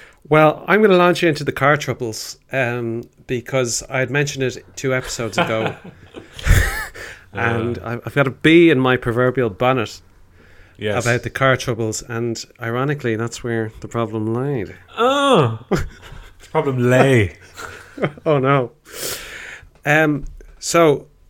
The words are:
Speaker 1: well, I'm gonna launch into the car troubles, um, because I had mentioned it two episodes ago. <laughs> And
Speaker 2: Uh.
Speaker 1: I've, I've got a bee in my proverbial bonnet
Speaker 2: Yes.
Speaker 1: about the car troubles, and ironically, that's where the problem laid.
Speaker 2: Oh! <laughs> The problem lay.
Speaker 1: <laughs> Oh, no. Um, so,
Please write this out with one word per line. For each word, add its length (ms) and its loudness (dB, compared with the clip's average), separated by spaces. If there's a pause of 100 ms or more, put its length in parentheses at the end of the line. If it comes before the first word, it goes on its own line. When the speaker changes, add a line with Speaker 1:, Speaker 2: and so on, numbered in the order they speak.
(280)
Speaker 1:
well, 400 4
I'm 120 4
gonna 160 6
launch 280 4
into 180 0
the 80 -6
car 260 2
troubles, 640 -6 (140)
um, 500 -4 (240)
because 640 -4
I 80 -4
had 140 -2
mentioned 320 -2
it 200 -6 (120)
two 180 -2
episodes 420 -6
ago. 440 -2
<laughs> 60 -20 (1500)
And 460 -2
Speaker 2:
Uh. 60 -16
Speaker 1:
I've, 220 -6
I've 80 -8
got 140 4
a 20 -4
bee 400 6
in 80 4
my 180 2
proverbial 540 0
bonnet 500 -2 (760)
Speaker 2:
Yes. 260 -2
Speaker 1:
about 200 -2
the 60 -6
car 260 0
troubles, 460 -4
and 380 -6 (220)
ironically, 540 -2
that's 260 -6
where 380 -4
the 80 -12
problem 440 -2
laid. 400 -4 (240)
Speaker 2:
Oh! 760 2
<laughs> 140 -2 (560)
The 200 -4
problem 300 0
lay. 460 4 (480)
Speaker 1:
<laughs> 420 -6
Oh, 120 2
no. 320 2 (1120)
Um, 400 2 (360)
so, 480 2 (220)